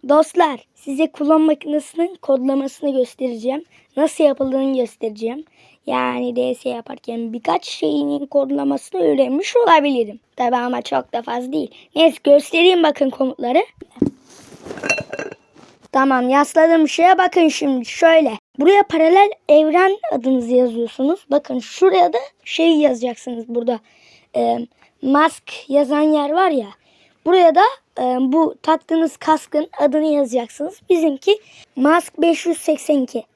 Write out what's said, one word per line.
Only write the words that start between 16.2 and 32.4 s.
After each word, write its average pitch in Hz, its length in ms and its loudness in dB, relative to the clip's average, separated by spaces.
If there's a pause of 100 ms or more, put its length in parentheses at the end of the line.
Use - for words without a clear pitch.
yasladığım 320 580 4
şeye 359 300 4
bakın 359 300 2
şimdi 277 380 -2
şöyle. 320 460 2 (280)
Buraya 392 240 6
paralel 359 460 4 (200)
evren 320 480 4 (140)
adınızı 247 420 -2
yazıyorsunuz. 254 760 -2
Bakın 269 280 -2
şuraya 349 540 2
da 466 60 -2 (240)
şey 330 340 0
yazacaksınız 240 680 -4
burada. 233 320 -4 (560)
Ee, 233 220 -2 (440)
mask 285 680 -2
yazan 285 320 0
yer 302 280 0
var 359 200 2
ya. 247 180 -2 (580)
Buraya 339 300 4
da, 370 80 6 (360)
e, 254 40 -4 (160)
bu 285 440 0
taktığınız 320 540 -2
kaskın 311 520 -2 (100)
adını 294 260 0
yazacaksınız. 285 840 -4
Bizimki 330 500 0 (360)
Mask 302 460 0
beş 330 240 0